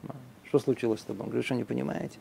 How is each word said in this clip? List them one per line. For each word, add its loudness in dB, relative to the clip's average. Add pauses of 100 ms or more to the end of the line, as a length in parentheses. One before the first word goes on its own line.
А, -10 (320)
что 6
случилось 4
с -16
тобой?» -4
Он -4
говорит: 0
«Что, 0
не 0
понимаете? -2